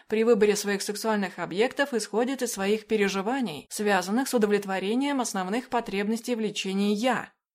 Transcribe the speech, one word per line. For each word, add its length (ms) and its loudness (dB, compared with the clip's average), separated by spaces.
при 160 2
выборе 320 6
своих 260 -2
сексуальных 580 -2
объектов 540 0
исходит 480 -2
из 120 -4
своих 340 0
переживаний, 800 0
связанных 600 0
с 40 -4
удовлетворением 840 0
основных 480 -4
потребностей 680 -2
влечения 580 0
«я». 400 0